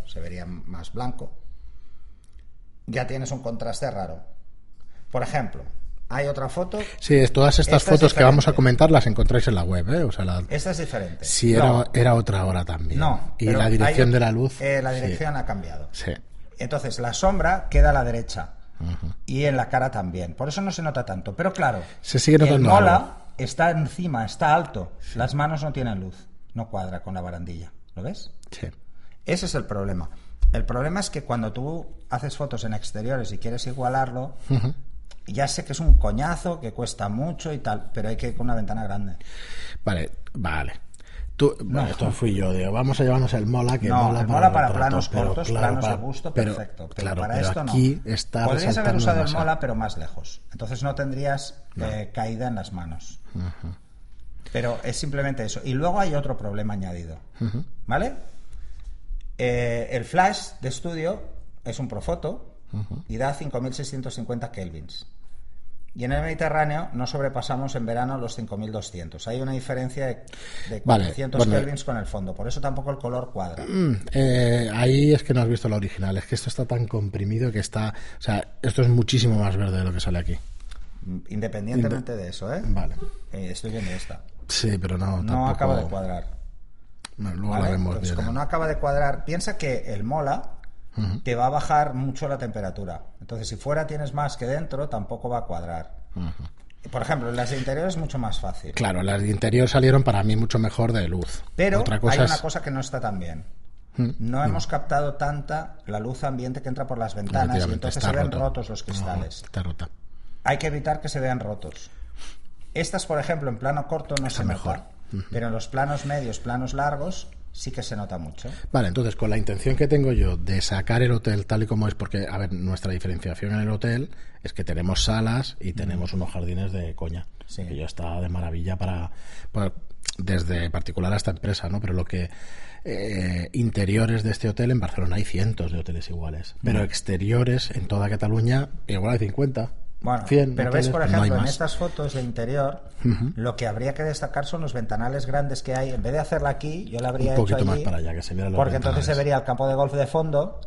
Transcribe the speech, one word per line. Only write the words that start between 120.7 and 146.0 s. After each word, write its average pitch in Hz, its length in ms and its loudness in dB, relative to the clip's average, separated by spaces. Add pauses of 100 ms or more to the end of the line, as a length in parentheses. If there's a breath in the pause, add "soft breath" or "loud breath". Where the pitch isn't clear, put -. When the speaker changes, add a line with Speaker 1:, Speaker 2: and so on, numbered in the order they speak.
Speaker 2:
el 123 80 4
hotel 107 360 2
tal 110 160 2
y 107 40 2
como 107 220 2
es, 98 60 -2
porque, 98 360 -2
a 98 60 -4
ver, 95 160 -2
nuestra 92 400 -2
diferenciación 90 640 -2
en 107 60 2
el 107 100 0
hotel 117 400 0 (320 loud breath)
es - 100 -6
que 113 100 -4
tenemos 95 420 2
salas 113 540 0
y 92 120 -4
Speaker 1:
Ujú. 82 80 -6
Speaker 2:
tenemos 90 340 -2
unos 90 180 -2
jardines 90 400 -2
de 87 240 -4
coña. 82 320 -6 (200)
Speaker 1:
Sí. - 180 -8
Speaker 2:
Que 82 100 -8
yo 76 120 -6
estaba 85 340 -4
de 87 80 -2
maravilla 87 480 -2
para, 87 340 -4 (420 loud breath)
para, 98 200 0 (460)
desde 87 520 0
particular 90 440 -2
a - 20 2
esta 101 140 0
empresa, 95 400 -2
¿no? 101 100 -2
Pero 98 140 -2
lo 90 100 0
que, 90 240 -2 (560 loud breath)
eh, 92 680 -4
interiores 110 680 2
de 110 80 0
este 110 200 0
hotel, 120 200 2
en 127 80 4
Barcelona 90 380 2
hay 107 80 2
cientos 95 480 0
de 85 80 0
hoteles 80 300 -4
iguales. 80 520 -6
Pero 110 180 2
Speaker 1:
Ujú. 101 60 2
Speaker 2:
exteriores 117 840 0
en 104 160 -2
toda 101 220 0
Cataluña, 113 580 2 (180)
igual 101 280 0
hay 110 40 2
cincuenta, 117 520 0 (280)
Speaker 1:
Bueno, 123 300 0
Speaker 2:
cien 139 260 6
Speaker 1:
pero 123 160 0
ves, 127 160 4
Speaker 2:
hoteles, - 40 2
Speaker 1:
por 127 100 2
Speaker 2:
pero - 100 4
no 98 60 6
hay 104 60 6
Speaker 1:
ejemplo, 95 160 4
en - 60 4
Speaker 2:
más. 76 60 4
Speaker 1:
estas 160 260 0
fotos 156 380 -2
de 131 80 -2
interior, 123 600 -2 (220)
Speaker 2:
Ujú. 120 300 2
Speaker 1:
lo 117 220 -4
que 120 100 -4
habría 120 280 -2
que 156 100 -4
destacar 147 420 -4
son 165 140 -4
los 151 140 -2
ventanales 123 520 0
grandes 139 360 0
que 131 120 -4
hay. 131 160 0
En 123 120 0